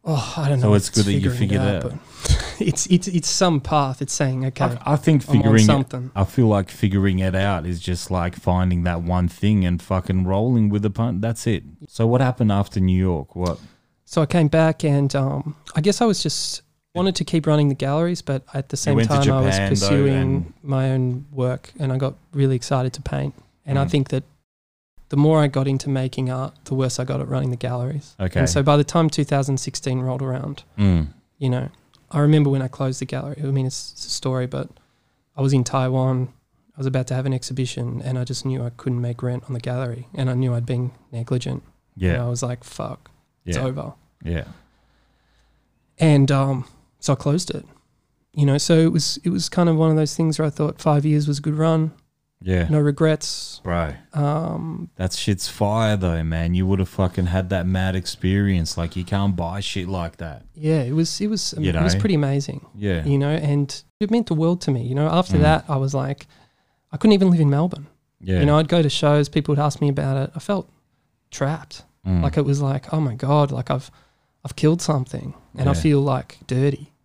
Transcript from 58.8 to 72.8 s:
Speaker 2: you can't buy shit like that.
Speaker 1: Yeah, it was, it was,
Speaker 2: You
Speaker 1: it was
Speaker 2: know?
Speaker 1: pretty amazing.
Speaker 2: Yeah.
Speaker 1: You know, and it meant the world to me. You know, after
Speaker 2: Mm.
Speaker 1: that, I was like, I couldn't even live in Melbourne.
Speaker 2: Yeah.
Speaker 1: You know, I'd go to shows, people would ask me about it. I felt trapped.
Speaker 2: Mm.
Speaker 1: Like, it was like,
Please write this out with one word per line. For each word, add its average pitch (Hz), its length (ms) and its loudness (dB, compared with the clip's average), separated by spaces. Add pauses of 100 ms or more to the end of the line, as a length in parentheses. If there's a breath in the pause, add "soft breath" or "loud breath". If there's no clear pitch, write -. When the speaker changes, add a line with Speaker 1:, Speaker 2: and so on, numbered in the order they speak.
Speaker 2:
you 90 80 -6
can't 98 320 -2
buy 87 240 -6
shit 92 300 -6
like 92 280 -6
that. 80 360 -14
Speaker 1:
Yeah, 156 300 0
it 123 100 -4
was, 165 260 -2
it 208 80 -2
was, 208 300 -4
Speaker 2:
You 95 140 0
Speaker 1:
it 80 100 0
was 90 140 2
Speaker 2:
know? 98 40 0
Speaker 1:
pretty 165 160 2
amazing. 139 500 -2 (100)
Speaker 2:
Yeah. 98 280 -2
Speaker 1:
You 139 140 2
know, 139 120 0
and 143 540 -2 (160)
it 208 100 -2
meant 226 180 0
the 170 80 0
world 170 260 0
to - 100 -2
me. 120 120 -2
You 120 120 -4
know, 147 140 0
after 180 280 0
Speaker 2:
Mm. - 40 6
Speaker 1:
that, 156 260 4
I 151 80 -2
was 135 180 -2
like, 135 340 -4 (680 soft breath)
I 151 40 -10
couldn't 220 160 4
even 196 160 4
live 170 120 4
in 147 80 4
Melbourne. 147 380 0 (340)
Speaker 2:
Yeah. 92 180 0
Speaker 1:
You 143 60 4
know, 147 120 6
I'd 156 120 2
go 175 120 4
to 147 80 2
shows, 147 380 2
people 151 260 -2
would 143 80 2
ask 147 200 -2
me 147 80 2
about 139 260 -2
it. 135 180 -4
I 160 60 -10
felt 196 300 -4 (640)
trapped. - 520 -6 (240)
Speaker 2:
Mm. 90 160 2
Speaker 1:
Like, 80 140 0
it 147 80 2
was 139 160 0
like, 139 320 -4